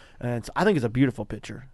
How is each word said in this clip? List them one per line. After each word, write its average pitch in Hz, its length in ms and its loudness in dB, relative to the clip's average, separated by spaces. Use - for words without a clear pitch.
And 120 240 -4
so - 120 -12
I 160 80 2
think 208 120 6
it's 120 80 0
a 117 40 2
beautiful 123 360 2
picture. 113 500 -12